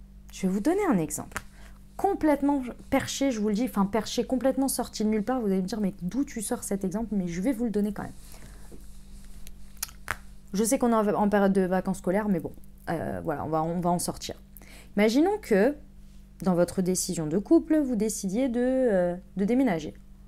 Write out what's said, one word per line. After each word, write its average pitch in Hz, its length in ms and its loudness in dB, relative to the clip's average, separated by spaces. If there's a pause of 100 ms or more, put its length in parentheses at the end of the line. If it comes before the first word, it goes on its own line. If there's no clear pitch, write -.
(320)
Je - 120 -8
vais 185 100 2
vous 208 80 0
donner 370 280 2
un 214 80 4
exemple. - 440 -4 (540)
Complètement 285 680 2 (260)
perché, - 400 2
je 220 100 -2
vous 208 100 2
le 214 40 2
dis, 226 120 2
enfin 202 200 2
perché, 214 380 -2
complètement 262 440 2
sorti - 380 -4
de 214 40 4
nulle 214 140 2
part. 254 160 0
Vous 226 60 -2
allez 190 160 2
me 180 60 -2
dire, « 220 140 -4
Mais 196 200 0
d'où 214 240 -2
tu - 160 -8
sors 202 220 -4
cet 202 200 -2
exemple ? » 202 280 -2
Mais 190 160 0
je 170 120 -4
vais 247 140 0
vous 226 120 -2
le 226 40 0
donner 208 240 0
quand - 80 -8
même. - 100 -10 (2500)
Je 190 100 2
sais 247 160 2
qu'on 247 100 4
est 233 60 4
en, 214 180 4
en 202 160 2
période 196 240 4
de 196 80 4
vacances 185 380 0
scolaires, 208 300 0
mais 180 100 4
bon, - 120 -6 (380)
euh, 110 340 -4
voilà, 143 220 -4
on 139 40 -4
va, 160 120 2
on 170 180 -2
va 175 120 2
en 175 80 2
sortir. - 420 -8 (560)
Imaginons 277 420 6
que, 233 360 4 (680)
dans 180 140 4
votre 175 260 2
décision 175 460 0
de 156 100 0
couple, 320 400 4
vous 254 180 2
décidiez 214 540 0
de, 233 100 0
euh, 240 560 2 (220)
de 202 80 2
déménager. 208 480 2 (340)